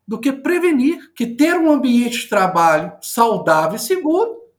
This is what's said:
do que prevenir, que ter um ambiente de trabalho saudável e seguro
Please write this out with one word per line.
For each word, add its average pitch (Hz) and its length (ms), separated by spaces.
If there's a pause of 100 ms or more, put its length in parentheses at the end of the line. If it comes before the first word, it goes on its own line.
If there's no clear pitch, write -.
do 226 140
que 269 140
prevenir, 330 840
que 233 100
ter 294 320
um 320 140
ambiente 240 520
de - 40
trabalho 170 640 (100)
saudável 170 760
e - 20
seguro 370 560 (240)